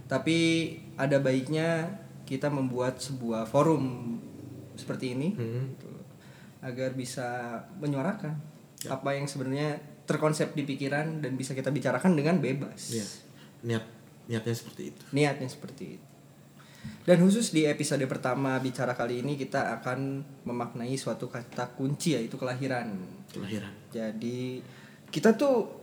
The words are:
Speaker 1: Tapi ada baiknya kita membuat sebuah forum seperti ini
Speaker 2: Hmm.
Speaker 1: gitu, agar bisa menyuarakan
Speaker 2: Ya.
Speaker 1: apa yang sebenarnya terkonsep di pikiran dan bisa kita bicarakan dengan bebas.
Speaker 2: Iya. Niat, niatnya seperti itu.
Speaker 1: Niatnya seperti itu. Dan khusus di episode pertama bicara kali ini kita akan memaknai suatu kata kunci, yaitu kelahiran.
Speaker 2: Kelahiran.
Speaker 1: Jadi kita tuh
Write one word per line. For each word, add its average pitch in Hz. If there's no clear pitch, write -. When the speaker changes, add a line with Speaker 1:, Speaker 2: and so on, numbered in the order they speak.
Speaker 1:
Tapi 160
ada 139
baiknya 156
kita 131
membuat 127
sebuah 117
forum 131
seperti 127
ini 135
Speaker 2:
Hmm. 123
Speaker 1:
gitu, -
agar 131
bisa 127
menyuarakan 147
Speaker 2:
Ya. -
Speaker 1:
apa 135
yang 139
sebenarnya 143
terkonsep 151
di 147
pikiran 143
dan 131
bisa 131
kita 131
bicarakan 139
dengan 156
bebas. 135
Speaker 2:
Iya. 107
Niat, 113
niatnya 117
seperti -
itu. -
Speaker 1:
Niatnya 139
seperti -
itu. -
Dan 175
khusus 202
di 156
episode 143
pertama 131
bicara 127
kali 123
ini 139
kita 131
akan 135
memaknai 120
suatu 127
kata 123
kunci, 143
yaitu 113
kelahiran. 127
Speaker 2:
Kelahiran. 101
Speaker 1:
Jadi 120
kita 220
tuh 262